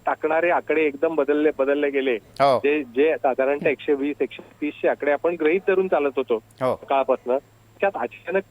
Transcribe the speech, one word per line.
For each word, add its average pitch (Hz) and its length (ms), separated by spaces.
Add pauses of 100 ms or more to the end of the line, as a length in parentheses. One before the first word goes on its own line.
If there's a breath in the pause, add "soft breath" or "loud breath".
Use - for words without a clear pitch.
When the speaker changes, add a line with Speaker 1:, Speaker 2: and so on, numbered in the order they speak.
Speaker 1:
टाकणारे 156 440
आकडे 151 320
एकदम 151 340
बदलले, 147 340 (100)
बदलले 143 300
गेले. 135 260
Speaker 2:
हो. 131 420
Speaker 1:
जे, 143 260
जे 135 320
साधारणतः 135 540
एकशे 147 240
वीस, 143 280
एकशे - 220 (180)
तीस 147 120
चे - 140
आकडे 143 240
आपण 170 280
गृहीत 160 280
धरून 190 200
चालत 143 300
होतो 127 180
Speaker 2:
हो. - 480
Speaker 1:
सकाळपासनं, 131 540 (440)
त्यात 196 140
अचानक 180 560